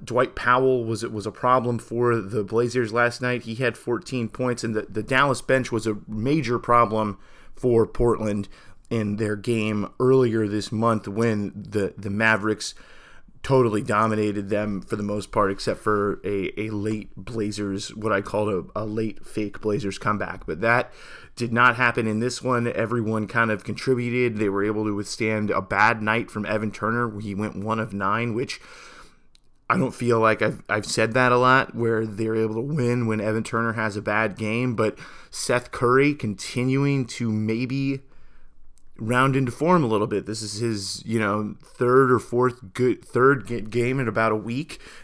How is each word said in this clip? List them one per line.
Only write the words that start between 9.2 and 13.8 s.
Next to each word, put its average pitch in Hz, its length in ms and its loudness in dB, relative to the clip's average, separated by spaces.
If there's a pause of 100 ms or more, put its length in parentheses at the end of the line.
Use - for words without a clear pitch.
game 107 640 -2
earlier 123 480 4
this 101 240 -4
month 110 380 0
when 104 460 0
the, 101 420 -4
the 101 120 -8
Mavericks 107 640 0 (720)
totally 120 380 4